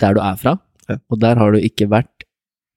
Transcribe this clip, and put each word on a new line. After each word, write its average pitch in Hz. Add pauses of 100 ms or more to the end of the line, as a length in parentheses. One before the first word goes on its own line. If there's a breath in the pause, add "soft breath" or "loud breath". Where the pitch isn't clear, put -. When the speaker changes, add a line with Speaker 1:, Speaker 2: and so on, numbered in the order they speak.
Speaker 1:
der 98
du 92
er 95
fra, 147 (340)
Speaker 2:
Ja. - (100)
Speaker 1:
og 110
der 117
har 104
du 107
ikke 107
vært - (520)